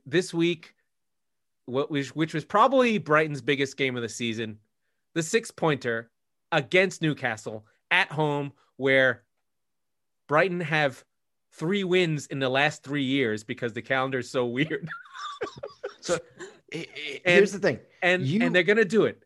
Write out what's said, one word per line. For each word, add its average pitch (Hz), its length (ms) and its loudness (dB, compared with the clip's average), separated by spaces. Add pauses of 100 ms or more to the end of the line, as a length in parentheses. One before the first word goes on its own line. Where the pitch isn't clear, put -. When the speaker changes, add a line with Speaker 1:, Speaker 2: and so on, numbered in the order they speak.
Speaker 1:
this 175 280 -2
week, 170 400 -2 (920)
what 131 260 -4
was, 139 240 -6
which 160 180 -2
was 156 120 -6
probably 240 540 4
Brighton's 151 420 2
biggest 135 360 0
game 131 180 -2
of 123 60 -6
the 113 80 -4
season, 110 480 -6 (560)
the 165 100 -2
six-pointer 147 840 -2 (420)
against 175 500 2
Newcastle 117 640 -4 (260)
at 180 200 2
home, 143 420 -2 (240)
where 131 460 2 (1040)
Brighton 175 340 2
have 151 420 -2 (500)
three 196 300 -2
wins 175 440 0
in 139 120 -6
the 135 100 0
last 143 340 0
three 143 200 -4
years 123 400 0
because 120 300 -8
the 113 80 -8
calendar 131 380 -2
is 123 120 -8
so 127 160 0
weird. 143 460 -4
<laughs> - 60 -14 (1000)
Speaker 2:
So, 170 180 -4 (560)
i-, 151 40 -8
i-, 147 480 -12
Speaker 1:
And 175 100 4
Speaker 2:
here's 190 160 8
the 196 80 -8
thing. 156 200 0 (220)
Speaker 1:
and, 180 220 2
Speaker 2:
You 156 220 2
Speaker 1:
and 175 100 0
they're 180 80 6
gonna 208 220 4
do 185 200 4
it, 107 200 -4